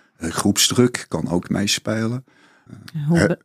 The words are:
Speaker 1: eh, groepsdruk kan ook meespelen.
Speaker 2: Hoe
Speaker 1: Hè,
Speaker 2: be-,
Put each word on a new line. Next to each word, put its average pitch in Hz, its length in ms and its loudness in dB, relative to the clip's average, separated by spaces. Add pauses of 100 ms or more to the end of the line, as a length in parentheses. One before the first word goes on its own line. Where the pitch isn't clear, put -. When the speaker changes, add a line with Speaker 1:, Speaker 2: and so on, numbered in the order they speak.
(160)
Speaker 1:
eh, 82 140 -8
groepsdruk - 800 2
kan 82 200 -4
ook 85 200 -2
meespelen. 110 760 -2 (840)
Speaker 2:
Hoe 170 100 4
Speaker 1:
Hè, - 80 6
Speaker 2:
be-, 170 180 0